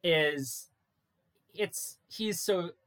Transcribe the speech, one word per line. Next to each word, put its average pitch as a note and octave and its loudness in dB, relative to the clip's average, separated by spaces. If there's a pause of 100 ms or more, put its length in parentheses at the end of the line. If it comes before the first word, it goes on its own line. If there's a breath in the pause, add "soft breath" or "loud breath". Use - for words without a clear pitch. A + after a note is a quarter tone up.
is D3+ 2 (840)
it's, - -6 (100)
he's G#3+ -4
so F3 0 (160)